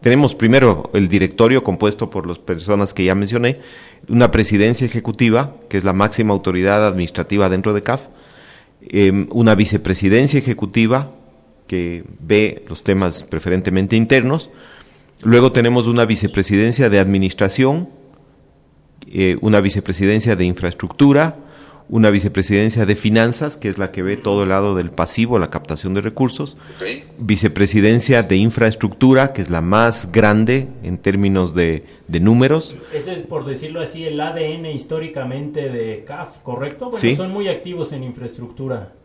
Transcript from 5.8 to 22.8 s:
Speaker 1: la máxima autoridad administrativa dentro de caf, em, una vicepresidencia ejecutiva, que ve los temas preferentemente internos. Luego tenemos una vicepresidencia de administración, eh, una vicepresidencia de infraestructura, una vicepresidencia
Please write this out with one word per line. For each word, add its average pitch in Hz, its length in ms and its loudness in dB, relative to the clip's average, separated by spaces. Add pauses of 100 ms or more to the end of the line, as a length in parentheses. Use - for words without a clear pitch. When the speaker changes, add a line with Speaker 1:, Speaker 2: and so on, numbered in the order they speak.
Speaker 1:
la 95 80 0
máxima 107 400 0
autoridad 98 520 0
administrativa 92 640 -2
dentro 95 240 -2
de 101 100 -2
caf, 127 180 -4 (800)
em, 98 500 2
una 113 240 4
vicepresidencia 104 840 2
ejecutiva, 120 720 -2 (560)
que 87 360 -6 (160)
ve 104 480 0
los - 160 -14
temas 95 400 0
preferentemente 92 720 -2
internos. 127 540 0 (720)
Luego 120 300 6
tenemos 123 340 2
una 120 200 2
vicepresidencia 107 840 0
de 101 80 4
administración, 98 920 0 (1160)
eh, 92 360 0
una 107 180 4
vicepresidencia 98 760 0
de 90 100 0
infraestructura, 139 880 0 (520)
una 110 220 4
vicepresidencia 104 760 0